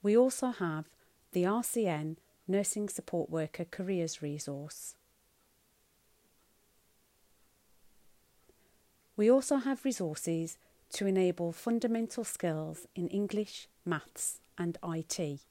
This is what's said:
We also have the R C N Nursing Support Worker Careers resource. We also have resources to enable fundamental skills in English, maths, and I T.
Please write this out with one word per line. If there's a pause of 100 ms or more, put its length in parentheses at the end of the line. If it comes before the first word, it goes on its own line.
We
also
have (420)
the
R
C
N (280)
Nursing
Support
Worker
Careers
resource. (4000)
We
also
have
resources (340)
to
enable
fundamental
skills
in
English, (200)
maths, (180)
and
I
T. (100)